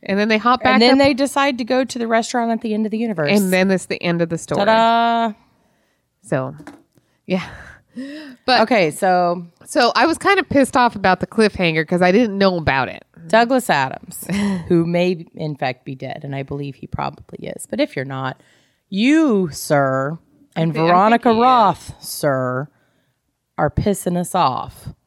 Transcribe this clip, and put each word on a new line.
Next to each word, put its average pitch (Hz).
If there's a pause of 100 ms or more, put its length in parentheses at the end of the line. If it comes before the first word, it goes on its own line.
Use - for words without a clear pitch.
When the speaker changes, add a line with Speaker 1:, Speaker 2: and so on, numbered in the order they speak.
Speaker 1:
and 190
then 214
they 220
hop 240
back 254
Speaker 2:
and 214
then 247
Speaker 1:
up. 269
Speaker 2:
they 277
decide 277
to 254
go 254
to 247
the 233
restaurant 233
at 220
the 220
end 214
of 208
the 220
universe. 196
Speaker 1:
And 196
then 185
it's 185
the -
end 170
of 170
the 170
story. 170
Speaker 2:
Ta-da! 226 (880)
Speaker 1:
So, 135 (720)
yeah. 185 (960)
But 247
Speaker 2:
Okay, 214
so 180 (180)
Speaker 1:
so 247
I 233
was 330
kind 381
of 339
pissed 277
off 240
about 190
the -
cliffhanger 170
'cause 180
I 180
didn't 202
know 196
about 135
it. - (240)
Speaker 2:
Douglas 233
Adams, -
Speaker 1:
<laughs> 196
Speaker 2:
who 170
may 175 (100)
in 151
fact 131
be 139
dead, 131
and 139
I 139
believe 143
he -
probably -
is. -
But 214
if 285
you're 135
not, 135 (480)
you, 226
sir, 139 (380)
and 165
Speaker 1:
I -
thi-, 139
I 160
think 165
Speaker 2:
Veronica 214
Speaker 1:
he -
is. 226
Speaker 2:
Roth, 240
sir, 131 (880)
are 156
pissing 185
us 175
off - (180)